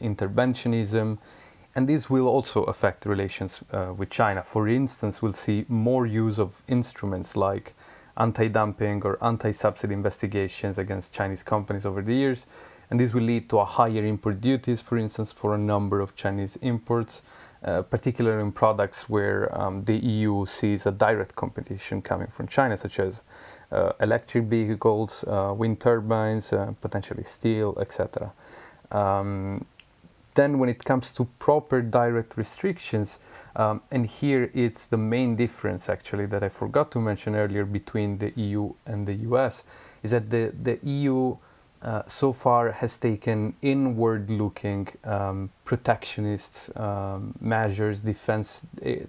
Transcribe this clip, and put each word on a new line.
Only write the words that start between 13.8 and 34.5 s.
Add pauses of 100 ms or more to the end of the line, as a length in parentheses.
import
duties,
for
instance,
for
a
number
of
Chinese
imports, (420)
uh,
particularly
in
products
where, (100)
um,
the
E
U
sees
a
direct
competition
coming
from
China,
such
as, (500)
uh,
electric
vehicles,
uh,
wind
turbines,
uh,
potentially
steel,
et
cetera. (600)
Um, (680)
then
when
it
comes
to (140)
proper
direct
restrictions, (380)
um, (100)
and
here